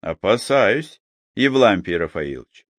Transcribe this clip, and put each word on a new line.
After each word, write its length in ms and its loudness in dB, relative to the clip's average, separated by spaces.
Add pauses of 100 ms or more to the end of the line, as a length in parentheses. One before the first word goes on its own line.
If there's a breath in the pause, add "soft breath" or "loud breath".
Опасаюсь, 1000 -2 (340)
Евлампий 640 2
Рафаилович. 680 -8 (120)